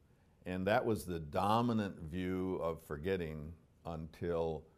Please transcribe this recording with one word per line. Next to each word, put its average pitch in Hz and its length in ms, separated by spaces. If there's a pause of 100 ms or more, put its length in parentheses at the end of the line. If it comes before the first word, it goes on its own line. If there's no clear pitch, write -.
(460)
And 92 220
that 117 180
was 104 180
the 85 160
dominant 101 800
view 90 640
of 80 180
forgetting 78 720 (340)
until 82 800 (140)